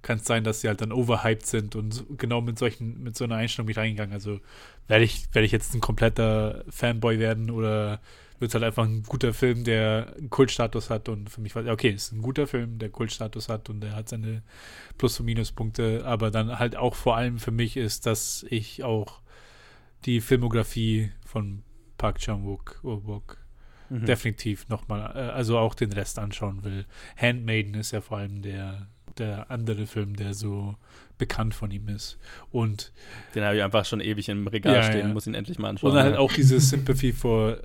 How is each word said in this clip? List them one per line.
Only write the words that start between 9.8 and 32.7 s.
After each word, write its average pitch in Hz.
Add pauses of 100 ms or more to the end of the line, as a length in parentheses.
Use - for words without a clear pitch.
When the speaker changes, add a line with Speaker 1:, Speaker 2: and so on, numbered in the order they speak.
Speaker 1:
einen 143
Kultstatus 120
hat 110
und 104
für 113
mich 104
war, 113
okay, 113
ist 101
ein 110
guter 135
Film, 117
der 110
Kultstatus 110
hat 110
und 104
der 107
hat 110
seine 110 (560)
Plus- -
und 113
Minuspunkte, 113
aber 113
dann 110
halt 120
auch 123
vor 117
allem 120
für 113
mich 113
ist, 113
dass -
ich 110
auch 110 (840)
die 120
Filmografie 113 (120)
von 101 (340)
Park 107
Chan-wook, 98
wook 104 (520)
Speaker 2:
Mhm. 117
Speaker 1:
definitiv 113
nochmal, 107
äh, 131 (120)
also 117
auch 113
den 104
Rest 101
anschauen 101
will. 98 (320)
Handmaiden 113
ist 107
ja 107
vor 107
allem 101
der, 98 (320)
der 107
andere 113
Film, 101
der 101
so 101 (440)
bekannt 110
von 104
ihm 104
ist. - (320)
Und 110 (420)